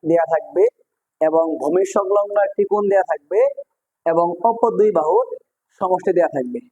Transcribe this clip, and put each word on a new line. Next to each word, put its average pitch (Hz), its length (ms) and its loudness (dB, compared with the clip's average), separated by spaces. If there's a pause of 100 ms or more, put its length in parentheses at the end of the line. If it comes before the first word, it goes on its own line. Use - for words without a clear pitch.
দেয়া 165 240 2
থাকবে 160 320 0 (560)
এবং 160 240 2 (160)
ভূমির 170 360 0
সংলগ্ন 202 400 0 (120)
একটি - 140 -4 (100)
কোণ 208 100 0 (100)
দেয়া 190 180 2
থাকবে 170 300 -2 (680)
এবং 165 200 2 (220)
অপর 226 320 0
দুই 208 180 4
বাহুর 185 300 0 (520)
সমষ্টি 185 360 0
দেয়া 165 200 2
থাকবে। 123 240 -6 (120)